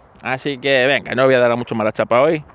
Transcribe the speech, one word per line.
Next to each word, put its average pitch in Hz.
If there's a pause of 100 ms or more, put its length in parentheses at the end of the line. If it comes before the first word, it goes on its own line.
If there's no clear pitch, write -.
(240)
Así 131
que 131
venga, 131
no 127
voy 131
a 123
dar 120
mucho 120
más 107
la 110
chapa 117
hoy. 151 (120)